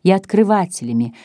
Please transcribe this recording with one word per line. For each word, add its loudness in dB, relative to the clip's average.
и 4
открывателями -2